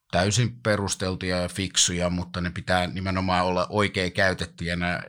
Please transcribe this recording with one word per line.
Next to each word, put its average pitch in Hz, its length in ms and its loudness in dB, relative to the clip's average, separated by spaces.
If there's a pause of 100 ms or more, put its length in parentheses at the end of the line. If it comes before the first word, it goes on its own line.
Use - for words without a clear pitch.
(140)
täysin 104 500 2
perusteltuja 95 720 -2
ja 90 100 -2
fiksuja, 87 640 0
mutta 90 320 -4
ne 87 80 -2
pitää 90 380 0
nimenomaan 92 580 0
olla 90 240 0
oikein 95 420 0
käytettynä, 87 960 0